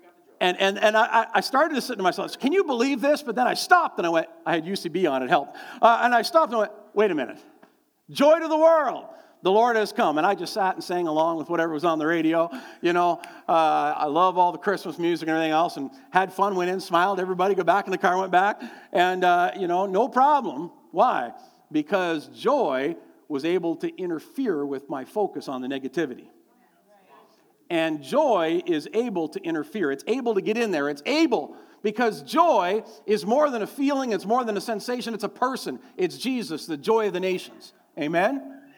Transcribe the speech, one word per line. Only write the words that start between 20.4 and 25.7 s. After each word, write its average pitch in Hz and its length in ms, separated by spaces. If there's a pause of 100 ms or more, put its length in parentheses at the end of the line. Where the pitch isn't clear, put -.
Why? 160 420 (380)
Because 156 580
joy 156 680 (320)
was 143 160
able 170 320
to 165 200
interfere 175 680
with 139 240
my 135 140
focus 185 420
on 127 160
the 127 60
negativity. 135 580 (1400)